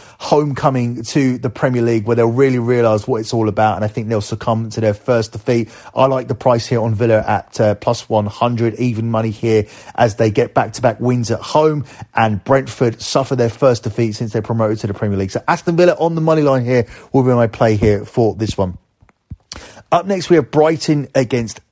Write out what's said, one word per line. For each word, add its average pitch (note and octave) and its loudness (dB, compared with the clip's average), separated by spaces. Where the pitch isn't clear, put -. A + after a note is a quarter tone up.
homecoming C3 0
to C3 0
the A#2+ -4
Premier B2 -2
League, A#2 0
where A2+ 0
they'll A#2 4
really B2+ 2
realise A#2 2
what A2+ -2
it's A2 -8
all A2+ 0
about, G#2 0
and G#2 -4
I G#2+ -2
think G#2+ -6
they'll A2 0
succumb A2+ -4
to A#2 -8
their A2 2
first A2+ -2
defeat. A#2 -2
I B2+ 4
like C3 -2
the B2 -4
price A#2 0
here A#2 0
on A2+ -2
Villa A2 2
at, - -4
uh, G#2 2
plus - -4
one G#2+ 0
hundred, A#2 -2
even A#2 -2
money A2+ -2
here, A2 0
as A2+ 0
they A2 2
get A#2+ 0
back-to-back A#2 -2
wins A#2+ 0
at A2+ -4
home, D3+ 0
and A2 0
Brentford C3 0
suffer C3+ -2
their A#2 2
first B2+ 0
defeat A2+ -2
since A2 -8
they A2+ -2
promoted A2 -2
to A#2 -4
the G2+ -6
Premier G2+ -4
League. F#2+ -4
So - -6
Aston E3+ 0
Villa F3 6
on E3 0
the D#3+ -2
money D#3+ 2
line C3+ 2
here A#2+ 2
will C3+ 4
be B2+ 2
my A#2+ 4
play A2 2
here G#2 2
for A2 0
this G#2 -4
one. F#2 -4
Up F3 0
next, F#3+ -4
we F3 4
have D3 2
Brighton D3+ 2
against A#2+ -2